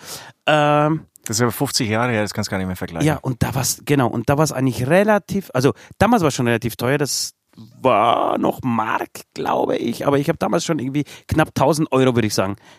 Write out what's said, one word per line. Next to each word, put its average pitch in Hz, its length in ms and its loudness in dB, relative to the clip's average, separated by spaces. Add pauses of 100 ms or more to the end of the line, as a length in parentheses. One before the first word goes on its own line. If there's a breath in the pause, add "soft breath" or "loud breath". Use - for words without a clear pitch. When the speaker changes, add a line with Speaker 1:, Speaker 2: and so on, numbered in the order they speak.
(460 loud breath)
Speaker 1:
Ähm, 147 600 2 (200)
Speaker 2:
Das 110 120 -4
ist 120 40 2
aber 120 120 2
fünfzig 131 360 -2
Jahre 117 220 0
her, 107 120 0
das 98 100 -6
kannst 104 160 -4
du - 20 -6
gar 101 60 -4
nicht 95 100 -4
mehr 92 80 -4
vergleichen. 156 320 -4
Speaker 1:
Ja, 147 100 2
und 127 240 -4
da 117 140 -2
war's, 131 300 -4
genau, 139 220 4
und 113 220 -4
da 143 80 4
war's 151 140 2
eigentlich 123 360 -2
relativ, 202 680 0
also 127 180 2 (260 loud breath)
damals 208 260 4
war 143 80 4
schon 123 160 -2
relativ 117 280 0
teuer, 127 220 -2
das - 380 -4 (460)
war 117 560 4
noch - 260 -2
Mark, 113 580 -4 (120)
glaube - 440 -2
ich, - 280 -4
aber 143 140 0
ich 147 80 -4
habe 160 120 -4
damals 190 260 -2
schon 160 140 -2
irgendwie 135 260 -4 (240 loud breath)
knapp 156 260 2
tausend 147 380 2
Euro, 131 220 4
würde 113 120 2
ich 101 60 -4
sagen, 101 240 -2 (220 soft breath)